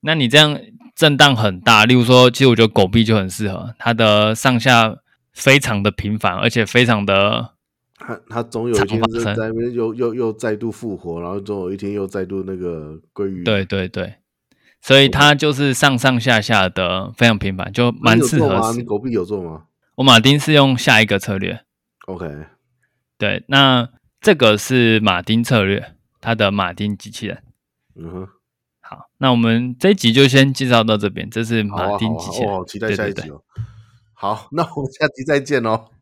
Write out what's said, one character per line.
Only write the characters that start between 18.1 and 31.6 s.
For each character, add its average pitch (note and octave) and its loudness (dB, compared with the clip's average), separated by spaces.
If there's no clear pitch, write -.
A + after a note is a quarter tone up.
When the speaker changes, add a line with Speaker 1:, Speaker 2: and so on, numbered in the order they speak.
Speaker 1:
适 C#3 0
合 - -
是 - -
Speaker 2:
你 D#3 2
有 C#3+ 0
做 F#2+ 0
吗？ A2+ -2
你 B2 -8
狗 A2 -4
币 B2+ -8
有 G2+ -2
做 G2+ -8
吗？ D#2+ -14
Speaker 1:
我 C3 -2
马 A#2+ 8
丁 C3+ 4
是 D#3 -2
用 C#3 4
下 A2 4
一 G#2+ 2
个 G2+ -2
策 G2 -6
略。 F2+ -8
Speaker 2:
OK。 F2+ -12
Speaker 1:
对， G2+ -4
那 C3+ 2
这 F3+ 2
个 A#2+ 4
是 A2+ 2
马 F#2+ 0
丁 A2 -2
策 A2+ 2
略， G2 -4
它 A#2 -4
的 G2+ 0
马 F#2+ -4
丁 G#2 -6
机 G#2+ -20
器 A2 -14
人。 F2 -12
Speaker 2:
嗯 E2 -18
哼。 F#2 -14
Speaker 1:
好， - -20
那 C3 2
我 A#2+ 2
们 A#2 0
这 F#3 2
一 G#3 4
集 A#2 0
就 C3+ 6
先 C3+ 4
介 C3 -6
绍 A#2 4
到 A2 0
这 G#2 -2
边， - -10
这 A2 -6
是 A2+ -2